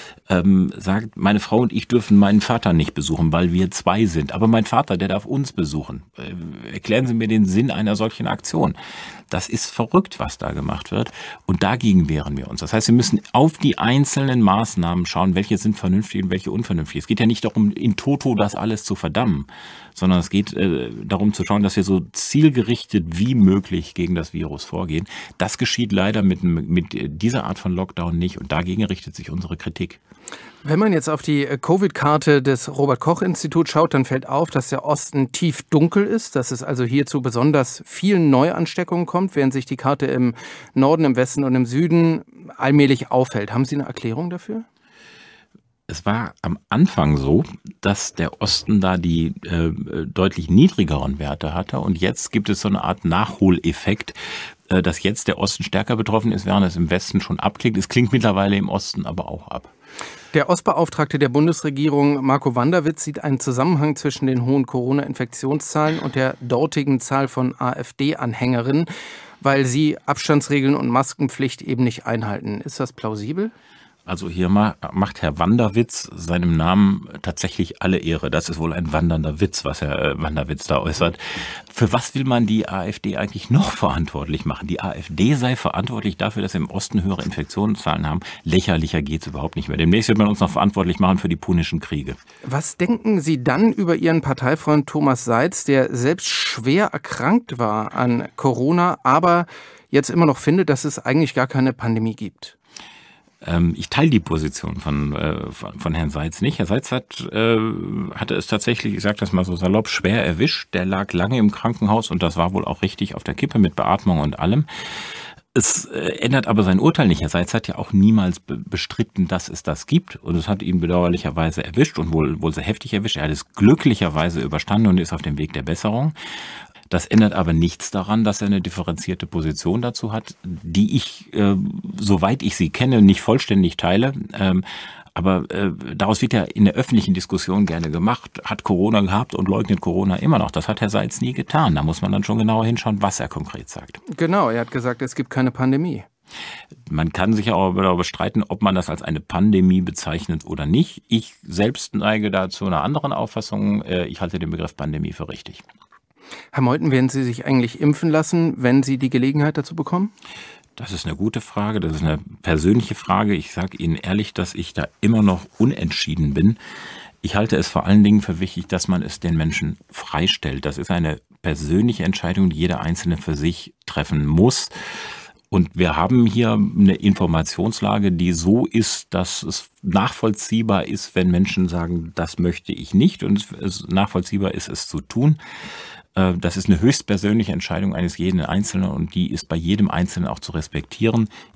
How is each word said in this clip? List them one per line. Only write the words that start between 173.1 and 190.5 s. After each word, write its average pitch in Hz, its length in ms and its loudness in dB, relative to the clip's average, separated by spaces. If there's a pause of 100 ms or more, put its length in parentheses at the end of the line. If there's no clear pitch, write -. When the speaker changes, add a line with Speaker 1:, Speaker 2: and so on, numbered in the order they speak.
Speaker 1:
für 80 200 -4
sich 80 380 -4 (120)
treffen 73 400 -2
muss. 85 420 2 (800)
Und 92 260 2
wir 87 200 2
haben 110 320 4
hier 113 280 2
eine 98 420 4
Informationslage, 101 1120 0
die 87 220 0
so 90 340 2
ist, - 480 -2
dass 92 300 -4
es - 260 -8 (100)
nachvollziehbar 107 1080 0
ist, - 280 -8
wenn 92 160 2
Menschen 92 380 2
sagen, 85 480 -4
„Das 85 240 -4
möchte 87 320 -2
ich - 220 -6
nicht“, 131 280 4
und 101 240 0 (160)
es 92 240 -6
nachvollziehbar 95 680 0
ist, - 140 -8
es - 200 -8
zu - 120 -6
tun. 143 380 2 (800)
Äh, 92 200 2
das 87 200 -2
ist 95 120 -6
eine 90 120 4
höchstpersönliche 104 720 2
Entscheidung 92 420 -4
eines 87 240 -4
jeden 92 220 2
Einzelnen 95 500 -2
und 80 240 -6
die 90 160 -2
ist - 180 -8
bei 80 60 -2
jedem 92 340 2
Einzelnen 87 400 -2
auch - 120 -8
zu - 100 -12